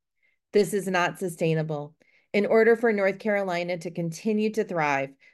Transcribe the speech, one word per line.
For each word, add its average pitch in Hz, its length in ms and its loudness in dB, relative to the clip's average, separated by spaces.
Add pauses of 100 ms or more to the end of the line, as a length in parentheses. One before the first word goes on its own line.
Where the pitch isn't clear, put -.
(540)
This 202 220 2
is 190 120 -4
not 175 300 0
sustainable. 160 800 -4 (360)
In 202 140 2
order 226 300 6
for 233 180 2
North 196 240 0
Carolina 180 640 -2
to 175 100 -10
continue 214 640 -4
to 214 120 -2
thrive, 143 460 -2 (240)